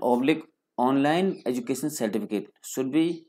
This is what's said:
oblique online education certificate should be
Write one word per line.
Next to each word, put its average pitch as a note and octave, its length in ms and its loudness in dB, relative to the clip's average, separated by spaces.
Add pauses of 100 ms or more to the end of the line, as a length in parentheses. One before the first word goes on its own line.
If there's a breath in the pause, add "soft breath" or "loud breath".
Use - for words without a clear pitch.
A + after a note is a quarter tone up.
oblique C3 400 2 (340)
online C#3 480 2 (200)
education B2+ 440 -2
certificate G#2 560 -2 (180)
should C3+ 280 -4
be D#3+ 120 2 (240)